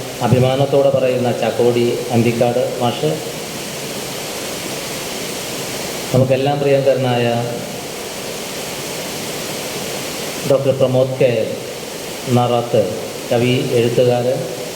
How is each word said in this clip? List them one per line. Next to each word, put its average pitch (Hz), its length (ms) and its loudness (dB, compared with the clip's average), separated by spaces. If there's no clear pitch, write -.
അഭിമാനത്തോടെ 135 680 4
പറയുന്ന 123 340 2
ചാക്കോടി 120 440 4
അന്തിക്കാട് 120 460 4
മാഷ്, 120 300 0
നമുക്കെല്ലാം 131 500 2
പ്രിയങ്കരനായ 131 640 2
ഡോക്ടർ 135 300 4
പ്രമോദ് 127 400 2
കെ 131 100 4
നാറാത്ത്, 120 460 4
കവി, 123 220 4
എഴുത്തുകാരൻ, 123 600 4